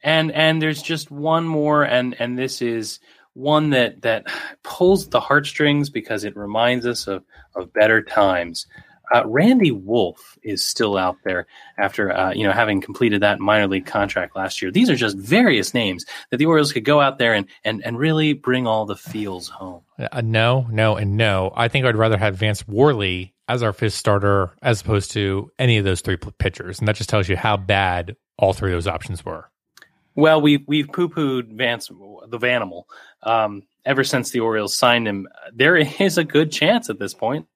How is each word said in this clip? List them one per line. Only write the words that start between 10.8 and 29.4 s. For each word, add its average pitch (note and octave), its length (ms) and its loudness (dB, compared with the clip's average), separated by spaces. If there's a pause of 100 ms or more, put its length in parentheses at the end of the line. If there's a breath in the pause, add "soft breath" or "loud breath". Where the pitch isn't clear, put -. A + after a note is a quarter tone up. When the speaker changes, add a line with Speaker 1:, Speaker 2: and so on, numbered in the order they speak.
Speaker 1:
out F#2 280 -2
there F2+ 220 -4 (320 loud breath)
after, G2 340 -2
uh, F#2 200 -2
you G#2+ 120 -4
know, G2 80 2
having G#2+ 280 2
completed G#2 420 0
that G#2 160 2
minor G2+ 300 2
league F#2+ 180 -2
contract G2 480 -4
last F#2+ 260 -6
year. F#2 100 -6
These A3+ 200 4
are C#3 60 4
just A2 200 -2
various B2+ 580 2
names G2 300 -2 (260 loud breath)
that B2 80 -4
the D3+ 80 2
Orioles D3+ 260 4
could A#2 120 -4
go D3 160 4
out C#3 180 2
there A#2 140 2
and, G2+ 140 0 (180 soft breath)
and, G#2+ 200 -4
and A#2 140 -6
really D#3 340 2
bring B2+ 340 -2
all A2 180 0
the G2+ 120 -8
feels G2 520 -10
home. F2+ 340 -16 (160)
Speaker 2:
Uh, A#2+ 240 -6
no, A#2 480 2
no, A2 260 2
and G2+ 200 -2
no. G2 380 2
I A#2 140 0
think C3 180 0
I'd A#2 80 2
rather A2 240 2
have G2+ 180 0
Vance G#2+ 300 -2
Worley G2+ 680 0 (140)
as A#2+ 140 -2
our A2 100 0
fifth G#2+ 220 -2
starter G2+ 560 2 (100)
as A#2 200 0
opposed G#2 320 -2
to G2 440 -4
any A#2+ 220 4
of G2+ 60 0
those F#2+ 160 0
three F#2 160 -4
p-, - 220 -12
pitchers. F#2 420 -6
And G#2+ 80 0
that G#2+ 80 0
just - 120 -8
tells G2+ 200 0
you F#2+ 80 0
how G#2+ 200 0
bad F#2+ 600 0 (220)
all F#2+ 140 4
three F#2+ 200 -2
of F2 40 0
those E2 120 -2
options E2+ 360 -8
were. D#2+ 240 -12 (680 soft breath)